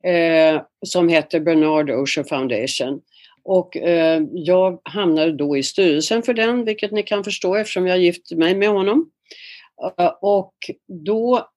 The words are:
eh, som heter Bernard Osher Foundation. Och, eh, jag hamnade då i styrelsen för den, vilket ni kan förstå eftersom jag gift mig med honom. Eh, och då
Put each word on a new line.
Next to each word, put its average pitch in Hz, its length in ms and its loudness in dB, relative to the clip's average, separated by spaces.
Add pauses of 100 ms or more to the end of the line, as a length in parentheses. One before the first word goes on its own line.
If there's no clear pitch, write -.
eh, 165 580 2 (240)
som 175 240 2
heter 160 300 0
Bernard 156 500 2
Osher 139 340 -2
Foundation. 131 760 -4 (420)
Och, 185 340 0
eh, 160 440 2 (100)
jag 180 520 0
hamnade 165 480 0
då 143 260 -2
i 135 60 -2
styrelsen 185 600 0
för 247 100 -2
den, 226 320 0
vilket 214 260 -4
ni 214 120 -2
kan 208 200 -4
förstå 190 320 -4
eftersom 202 320 -2
jag 180 100 2
gift 175 340 0
mig 170 240 2
med 202 140 0
honom. 208 400 0 (920)
Eh, 139 120 4 (100)
och 196 320 0 (340)
då 220 680 -2